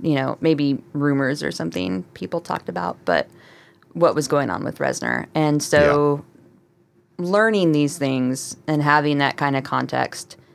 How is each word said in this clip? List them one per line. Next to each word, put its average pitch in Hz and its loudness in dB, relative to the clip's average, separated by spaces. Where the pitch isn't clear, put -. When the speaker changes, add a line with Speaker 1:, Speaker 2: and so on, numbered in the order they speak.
Speaker 1:
You 151 0
know, 131 -2
maybe 143 2
rumors 143 0
or 147 -2
something 165 -6
people 175 -8
talked - -8
about, 175 -6
but 82 0
what 170 2
was 143 -2
going 139 0
on 87 -4
with - -6
Reznor. - -2
And 151 2
so 147 4
Speaker 2:
Yeah. 175 -6
Speaker 1:
learning 202 2
these 147 0
things 131 -4
and 156 0
having 147 4
that 139 0
kind 139 0
of 135 -2
context 131 -4